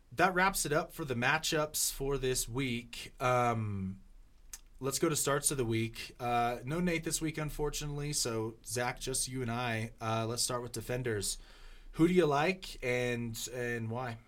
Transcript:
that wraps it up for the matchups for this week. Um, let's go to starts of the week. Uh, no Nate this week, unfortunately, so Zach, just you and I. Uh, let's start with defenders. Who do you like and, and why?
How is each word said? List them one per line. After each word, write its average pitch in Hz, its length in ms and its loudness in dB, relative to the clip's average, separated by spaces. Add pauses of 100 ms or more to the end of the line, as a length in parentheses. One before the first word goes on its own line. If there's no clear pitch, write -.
(160)
that 185 180 6
wraps 185 320 4
it 147 80 0
up 170 200 0
for 165 120 -6
the 131 80 0
matchups 151 800 2
for 139 260 -2
this 131 320 0
week. 120 720 -4
Um, 113 800 2 (800)
let's 135 180 -2
go 170 120 4
to 147 60 0
starts 143 360 2
of 147 60 -4
the 127 80 2
week. 113 540 -2
Uh, 120 460 2
no 151 140 -2
Nate 170 240 2
this 160 180 -2
week, 156 160 -2
unfortunately, 147 760 -4
so 113 420 0 (100)
Zach, 123 340 -2
just - 280 -2
you 131 140 -4
and 117 100 -2
I. 113 400 -2 (100)
Uh, 113 260 0
let's 120 140 -2
start 123 220 0
with 117 80 -10
defenders. 117 680 -2 (540)
Who 160 160 6
do 180 60 4
you 180 120 6
like 151 580 0
and, 123 540 0 (180)
and 120 360 -4
why? 120 260 -6 (100)